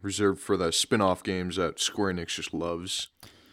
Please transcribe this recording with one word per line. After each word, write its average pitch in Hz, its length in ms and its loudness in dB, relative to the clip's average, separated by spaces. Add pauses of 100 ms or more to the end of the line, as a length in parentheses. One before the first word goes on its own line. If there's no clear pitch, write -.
reserved 98 400 2
for 101 160 0
the 87 160 2
spin-off 98 500 4
games 90 340 -2
that 85 220 0
Square 98 360 0
Enix 85 140 -6
just - 260 -6
loves. 85 540 -4 (440)